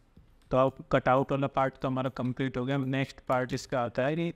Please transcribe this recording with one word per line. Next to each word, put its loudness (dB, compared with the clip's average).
तो 2
अब 2
कटआउट 4
वाला 0
पार्ट 0
तो -4
हमारा -2
कंप्लीट -4
हो -2
गया। 0
नेक्स्ट -2
पार्ट -2
इसका -2
आता -2
है 0
कि -2